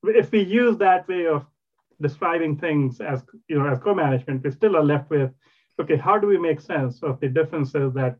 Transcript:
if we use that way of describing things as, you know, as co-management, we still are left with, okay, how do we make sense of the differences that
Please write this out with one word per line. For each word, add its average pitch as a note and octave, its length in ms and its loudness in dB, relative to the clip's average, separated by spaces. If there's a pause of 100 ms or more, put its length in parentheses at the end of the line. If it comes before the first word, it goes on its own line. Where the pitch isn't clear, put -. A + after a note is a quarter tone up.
if A3 260 2
we G#3+ 120 2
use A3 340 2
that F#3 320 2
way F3+ 180 -2
of D3 200 -2 (540)
describing D#3+ 560 -2
things D3 440 -2
as, B2+ 240 -8 (240)
you D3+ 100 -2
know, C#3 80 0
as C3+ 120 -2
co-management, C3+ 640 -2
we C#3+ 60 0
still G3 260 2
are D#3 80 4
left D3 260 0
with, C3+ 220 0 (480)
okay, - 160 0
how G3+ 220 2
do G3+ 80 0
we G3 120 4
make E3 220 -2
sense C3+ 420 -4
of C#3 180 -4
the C#3+ 80 -2
differences C#3+ 680 -2
that B2+ 260 -2